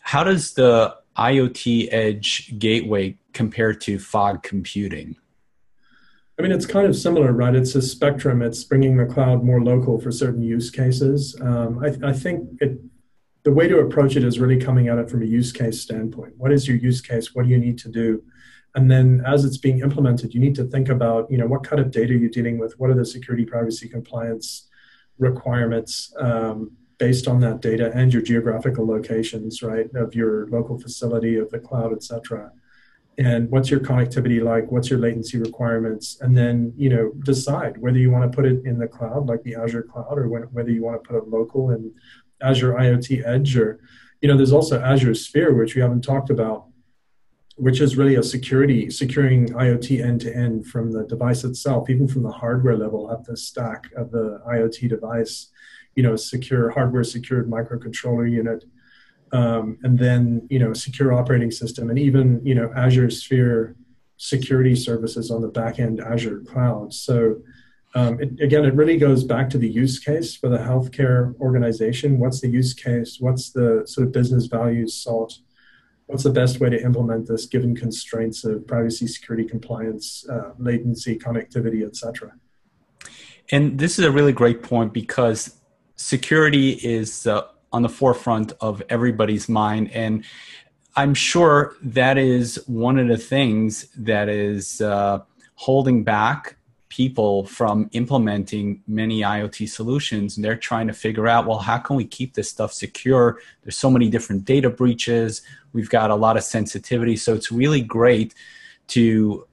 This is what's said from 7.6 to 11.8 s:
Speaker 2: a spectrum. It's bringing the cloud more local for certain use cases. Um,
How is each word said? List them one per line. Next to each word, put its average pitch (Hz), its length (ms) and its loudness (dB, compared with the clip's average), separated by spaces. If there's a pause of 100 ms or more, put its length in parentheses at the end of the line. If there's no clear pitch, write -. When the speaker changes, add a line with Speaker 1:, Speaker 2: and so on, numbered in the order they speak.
Speaker 2:
a 131 80 2
spectrum. 139 580 0
It's 117 240 -4
bringing 135 320 4
the 123 80 4
cloud 123 400 0
more 123 180 4
local 123 380 2
for 120 100 -6
certain 117 320 -2
use 117 280 -4
cases. 135 720 0
Um, 120 420 -2